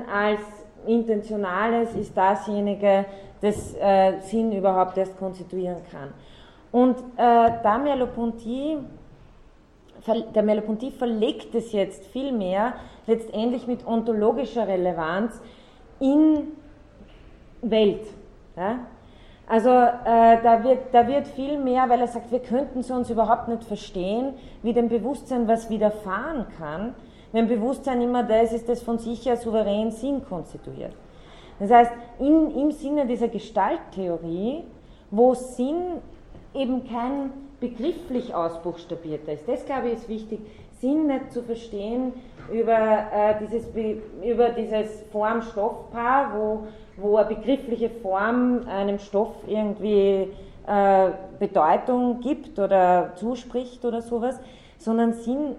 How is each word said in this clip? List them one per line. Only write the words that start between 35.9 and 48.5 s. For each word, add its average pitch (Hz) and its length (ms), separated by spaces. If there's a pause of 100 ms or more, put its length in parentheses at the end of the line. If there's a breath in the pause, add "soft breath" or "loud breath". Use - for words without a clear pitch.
eben 262 320
kein 269 460 (280)
begrifflich 247 760
ausbuchstabierter 165 960
ist, 147 160
das, - 160
glaube 254 240
ich, 233 60
ist - 140
wichtig, 220 320 (400 loud breath)
Sinn 302 260
nicht 262 260
zu 240 100
verstehen 233 720 (400 loud breath)
über, 220 600
äh, 208 280
dieses 220 320
Be-, 214 300 (200)
über 233 280
dieses 214 520 (100)
Form-Stoff-Paar, 233 1200
wo, 214 300 (300 loud breath)
wo 208 200
eine 214 180
begriffliche 226 540
Form 220 800